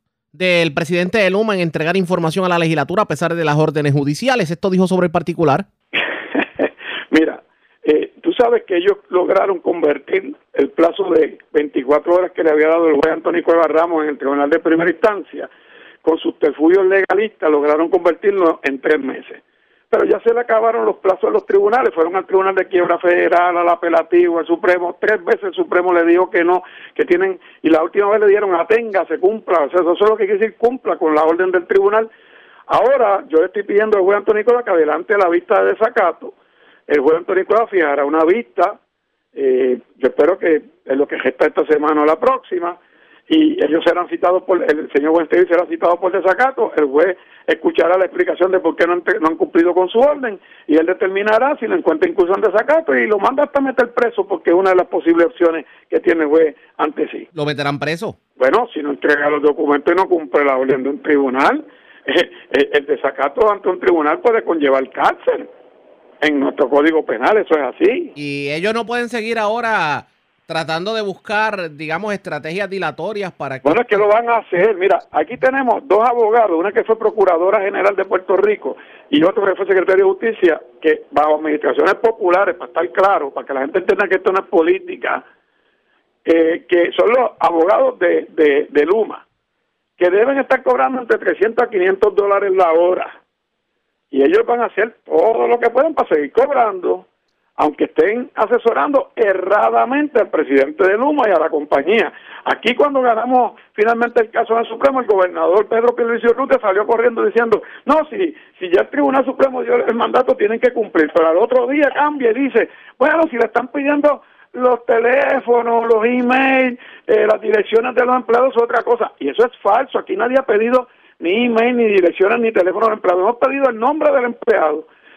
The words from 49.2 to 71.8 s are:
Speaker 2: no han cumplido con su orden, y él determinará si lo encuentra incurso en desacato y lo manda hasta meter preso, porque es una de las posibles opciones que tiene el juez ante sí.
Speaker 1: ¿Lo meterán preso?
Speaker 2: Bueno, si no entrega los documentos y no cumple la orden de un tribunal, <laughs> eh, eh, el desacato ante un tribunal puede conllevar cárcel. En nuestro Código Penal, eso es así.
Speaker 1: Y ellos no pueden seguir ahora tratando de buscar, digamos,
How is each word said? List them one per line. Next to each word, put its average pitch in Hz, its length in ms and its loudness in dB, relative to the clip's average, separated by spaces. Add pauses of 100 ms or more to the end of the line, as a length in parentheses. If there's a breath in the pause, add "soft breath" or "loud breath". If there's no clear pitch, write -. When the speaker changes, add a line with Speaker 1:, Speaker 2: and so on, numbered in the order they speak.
Speaker 2:
no 156 80 0
han 160 80 -2
cumplido 170 360 0
con 180 160 0
su 226 120 0
orden, 262 400 0 (260 soft breath)
y 151 100 2
él 160 80 4
determinará 208 720 0
si 226 80 -6
lo 202 100 -2
encuentra 165 340 0
incurso 180 240 0
en 202 80 -2
desacato 254 520 0
y 240 120 0
lo 208 120 0
manda 262 260 0
hasta 285 160 -2
meter 254 340 -2
preso, 226 320 -2
porque 175 240 -4
es 170 60 4
una 190 140 2
de 185 60 2
las 175 120 0
posibles 165 400 0
opciones 165 360 -2 (240 soft breath)
que 160 120 -2
tiene 165 240 0
el 147 40 -2
juez 156 280 2 (200 soft breath)
ante 156 340 -4
sí. - 220 -14
Speaker 1:
¿Lo 151 140 -6
meterán 147 320 -4
preso? 160 400 -6 (180)
Speaker 2:
Bueno, 175 380 2
si 151 80 -8
no 147 80 -6
entrega 147 400 0
los 147 120 -2
documentos 147 520 0
y - 20 2
no 190 120 0
cumple 156 360 0
la 135 140 2
orden 135 240 0
de 139 80 -4
un 143 100 -8
tribunal, 143 640 0 (220 loud breath)
<laughs> - 200 -20
eh, 170 240 0 (200 loud breath)
eh, 143 220 0
el 143 140 0
desacato 143 640 0
ante 196 180 -4
un 180 100 -4
tribunal 170 400 0
puede 226 240 0
conllevar 135 480 0
cárcel. - 580 -2 (760)
En 147 180 0
nuestro 139 300 -2
Código 151 340 2
Penal, 143 320 0
eso 170 180 0
es 151 80 0 (120)
así. 247 400 -2
Speaker 1:
Y 143 360 -8
ellos 175 220 -4
no 226 140 -4
pueden 240 220 -6
seguir 226 300 -6
ahora 208 680 -2 (400)
tratando 165 480 -6
de 220 80 -4
buscar, 202 760 -4
digamos, 160 360 -6